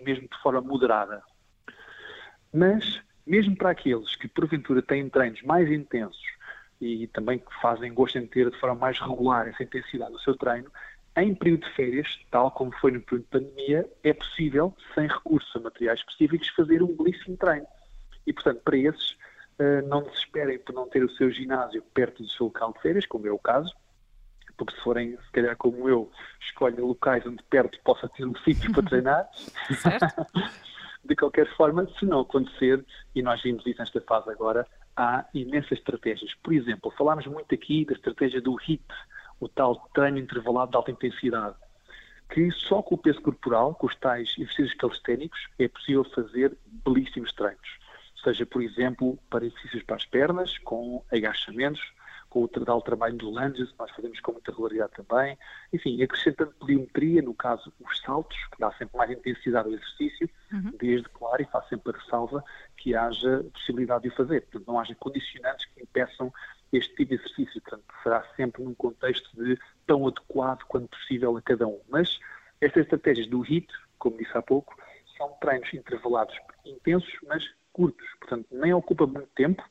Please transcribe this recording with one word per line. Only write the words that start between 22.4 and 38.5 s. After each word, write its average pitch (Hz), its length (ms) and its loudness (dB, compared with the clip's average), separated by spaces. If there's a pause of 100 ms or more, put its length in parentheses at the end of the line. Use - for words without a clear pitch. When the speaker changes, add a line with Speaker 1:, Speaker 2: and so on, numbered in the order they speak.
Speaker 1:
local 113 280 -4
de - 80 -20
férias, 180 240 2
como 104 220 -6
é 104 40 0
o 104 80 -2
caso, 139 340 0 (840)
porque 113 180 -8
se - 60 -16
forem, 120 360 -2
se - 160 -20
calhar 120 240 2
como 123 320 0
eu, 117 200 4 (300)
escolhem 120 400 -2
locais 123 460 0
onde 120 180 -10
perto 123 400 4
possa - 260 4
ter - 160 -8
um 127 120 -4
sítio - 340 2
para 139 120 4
treinar. 135 460 2 (220)
Speaker 2:
<laughs> - 300 -6
Certo. 170 520 2
Speaker 1:
<laughs> - 360 -6 (340)
De - 120 0
qualquer 147 400 4
forma, 165 320 4 (100)
se 202 80 -2
não 165 140 4
acontecer, 131 640 2 (300)
e 131 60 0
nós 120 200 0
vimos 120 240 -2
isso 123 140 -2
nesta 117 220 -4
fase 110 280 0
agora, 110 380 0 (300)
há 123 360 0
imensas 143 460 -4
estratégias. - 540 -4 (100)
Por 165 100 0
exemplo, 117 440 0
falámos 151 280 2
muito 143 300 -4
aqui 156 300 0
da 143 80 -2
estratégia 127 480 -2
do 127 140 0